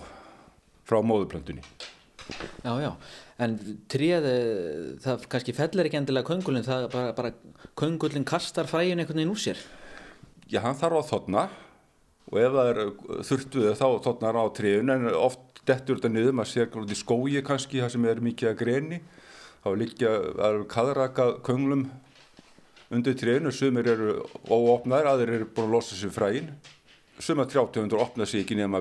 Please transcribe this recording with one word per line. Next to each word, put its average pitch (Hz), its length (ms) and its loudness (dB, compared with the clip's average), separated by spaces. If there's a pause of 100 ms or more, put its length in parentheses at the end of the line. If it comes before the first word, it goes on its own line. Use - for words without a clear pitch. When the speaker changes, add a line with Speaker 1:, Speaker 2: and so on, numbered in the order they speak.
(880)
Speaker 1:
frá 113 120 4
móðurplöntunni. 101 640 -2 (1000)
Speaker 2:
Já, 117 180 -2
já. 143 100 -2 (480)
En 117 160 0 (360)
tréð, 156 340 2
eh, 90 760 -2
það 123 300 -4
kannski 123 240 -4
fellir 160 320 0
ekki 151 140 -2
endilega 131 260 0
köngulinn, 160 380 -2
það 127 260 -2
bara, 123 240 -2
bara 120 160 -4 (460)
köngulinn 147 500 -2
kastar 165 420 -2
fræin 175 280 0
einhvern 156 240 -2
veginn 165 120 0
úr 214 80 -6
sér. 92 200 -4 (880)
Speaker 1:
Já, 101 140 -2
hann 131 160 -2
þarf 165 220 2
að 147 100 -10
þorna 104 320 0 (840)
og - 140 0
ef 127 160 4
það 123 140 4
er, 117 100 -2
eh, - 480 -6
þurrt 135 300 -2
veður 107 220 4
þá 135 60 6 (200)
þornar 113 340 0
á 110 40 4 (120)
trénu, 107 380 2
en 117 180 0
oft - 540 -2
dettur 131 320 2
þetta 117 120 0
niður, 113 280 4
maður 107 140 -4
sér 113 280 0
út 104 100 -8
í 101 60 -4
skógi 135 460 0
kannski, 135 400 -2
þar 120 80 -2
sem 120 140 0
er 113 100 2
mikið 117 360 0
af 104 60 -4
greni, 143 420 0 (640)
þá 104 140 0
liggja, 113 340 0 (220)
það 104 200 2
eru 104 120 -2
kaðrakað 131 800 0
könglum 135 460 0 (1000)
undir 120 300 0
trénu, 123 320 2
sumir 123 360 2
eru 110 300 2 (300)
óopnaðir, 120 640 4
aðrir 120 240 2
eru 110 100 -2
búin 110 240 -2
að 113 80 4
losa 110 180 -2
sér 95 200 -6
fræin. 127 360 0 (680)
Sumar 147 300 0
trjátegundir 110 480 2
opna 113 320 0
sig 101 140 0
ekki 107 160 -2
nema 98 220 0